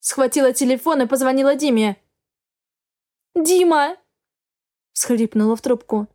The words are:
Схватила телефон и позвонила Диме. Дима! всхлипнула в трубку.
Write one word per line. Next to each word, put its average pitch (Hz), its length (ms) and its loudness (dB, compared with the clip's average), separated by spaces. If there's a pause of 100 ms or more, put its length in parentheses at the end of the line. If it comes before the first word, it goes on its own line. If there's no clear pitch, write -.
Схватила 262 520 0
телефон 262 500 0
и 240 40 0
позвонила 269 480 0
Диме. 226 420 0 (1400)
Дима! 330 600 2 (960)
всхлипнула 220 640 -2
в 220 40 -12
трубку. 226 540 -4